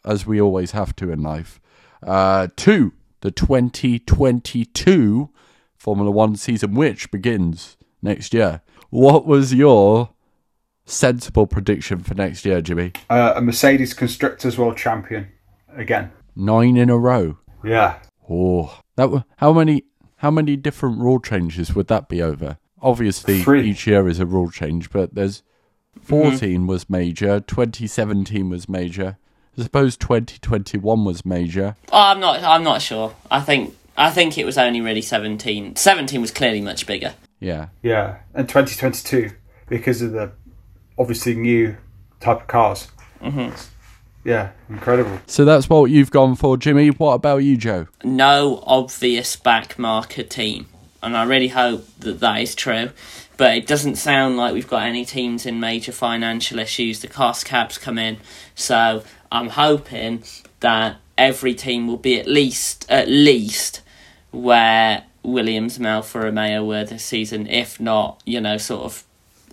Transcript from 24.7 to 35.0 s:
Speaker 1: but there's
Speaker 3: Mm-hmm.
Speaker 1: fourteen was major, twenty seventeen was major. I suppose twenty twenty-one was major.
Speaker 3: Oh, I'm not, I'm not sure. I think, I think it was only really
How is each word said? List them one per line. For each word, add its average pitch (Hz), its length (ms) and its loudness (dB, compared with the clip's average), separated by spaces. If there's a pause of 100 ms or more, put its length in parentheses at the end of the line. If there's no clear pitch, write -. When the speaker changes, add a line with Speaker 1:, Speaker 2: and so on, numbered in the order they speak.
Speaker 1:
but 95 240 -4
there's 98 280 -4 (520)
Speaker 3:
Mm-hmm. - 120 -20
Speaker 1:
fourteen 131 600 2
was 92 220 -4
major, 92 520 -2
twenty 117 460 -4
seventeen 101 600 -4
was 90 180 -8
major. 92 520 -6 (400)
I 120 40 -6
suppose 131 320 0
twenty - 440 -2
twenty-one 107 680 -2
was 87 220 -4
major. 92 500 -4 (160)
Speaker 3:
Oh, 208 80 8
I'm 196 180 6
not, 175 240 0
I'm 165 220 4
not 127 160 2
sure. 110 340 -6 (160)
I 139 100 0
think, 143 360 -2 (180)
I 147 140 4
think 165 300 2
it - 80 -4
was 131 100 -4
only 120 240 2
really 110 220 -4